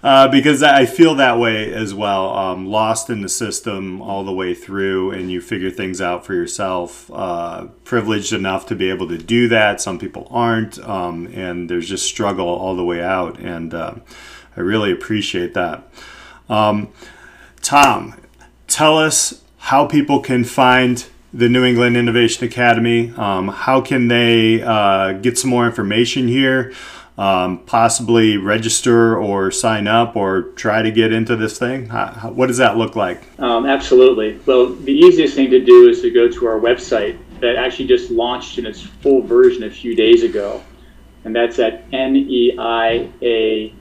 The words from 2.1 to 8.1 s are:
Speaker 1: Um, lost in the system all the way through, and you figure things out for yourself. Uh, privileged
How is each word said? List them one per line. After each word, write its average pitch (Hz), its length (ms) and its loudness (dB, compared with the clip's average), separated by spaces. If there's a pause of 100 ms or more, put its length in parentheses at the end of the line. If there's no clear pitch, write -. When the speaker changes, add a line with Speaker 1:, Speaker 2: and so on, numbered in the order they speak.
Speaker 1:
Um, 92 320 -6
lost 110 440 -2
in 110 100 -6
the 98 80 -10
system 95 720 -8
all 98 240 -8
the 98 80 -8
way 92 220 -4
through, 95 560 -4
and 92 200 -8
you 90 100 -6
figure 92 300 -6
things 92 300 -8
out 90 240 -6
for 98 100 -8
yourself. 90 800 -8
Uh, 85 540 -10 (180)
privileged 107 480 -6